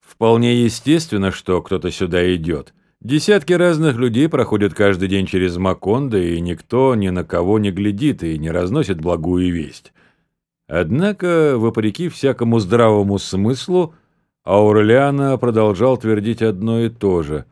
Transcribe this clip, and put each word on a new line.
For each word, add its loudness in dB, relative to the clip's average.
Вполне 2
естественно, 0
что -2
кто-то -6
сюда 0
идёт. -6
Десятки 0
разных 2
людей 0
проходят 0
каждый 0
день -2
через -2
Макондо, -2
и -2
никто -2
ни 0
на -4
кого 0
не 0
глядит -2
и -6
не -6
разносит -2
благую -2
весть. -10
Однако, 0
вопреки -2
всякому 0
здравому 4
смыслу, -2
Аурелиано 4
продолжал 2
твердить -2
одно -2
и 0
то -2
же. -6